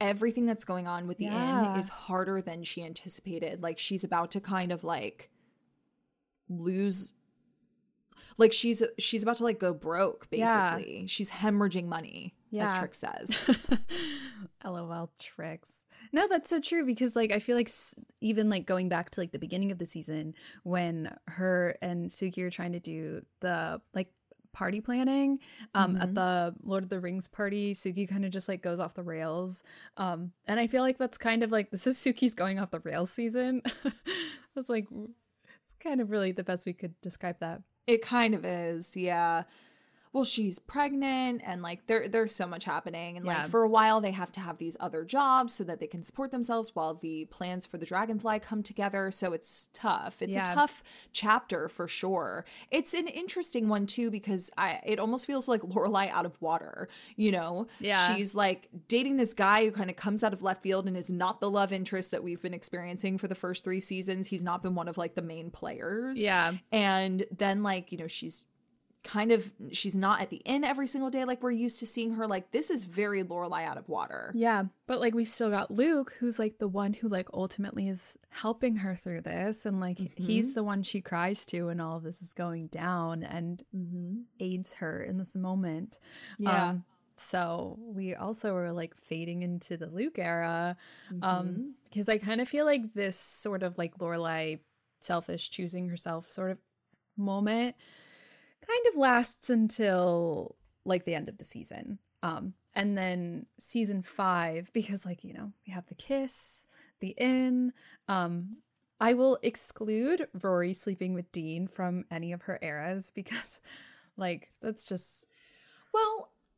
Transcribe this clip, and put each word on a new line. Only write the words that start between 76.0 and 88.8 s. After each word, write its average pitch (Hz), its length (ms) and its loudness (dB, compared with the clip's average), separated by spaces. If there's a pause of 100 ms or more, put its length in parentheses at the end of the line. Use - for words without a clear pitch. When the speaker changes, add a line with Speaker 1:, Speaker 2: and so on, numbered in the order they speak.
Speaker 2:
who's, 240 220 0
like, 214 180 -2
the 214 100 -2
one 202 260 0
who, 226 140 -4
like, 185 240 -2
ultimately 196 560 -4
is 190 300 -6 (120)
helping 226 480 -2
her 190 180 -2
through 175 260 -8
this, 185 460 -4
and, 196 120 0
like, 180 200 -4
Speaker 1:
Mm-hmm. 180 240 -6
Speaker 2:
he's 226 320 2
the 220 80 0
one 202 180 -2
she 190 200 -2
cries 185 440 -2
to 175 220 -4
when 170 120 -2
all 165 180 -6
of 165 60 -8
this 165 160 -8
is - 140 -10
going 170 360 -6
down 165 520 -2
and 170 420 -6 (140)
Speaker 1:
Mm-hmm. 180 440 -6 (180)
Speaker 2:
aids 185 340 -4
her 160 300 -6
in 185 160 -4
this 185 160 -6
moment. 185 640 -4 (400)
Speaker 1:
Yeah. 185 300 4
Speaker 2:
Um, 180 160 -4 (300)
so 180 640 -2
we 196 360 -6
also 208 400 -4
are, 175 180 -2
like, 170 220 -6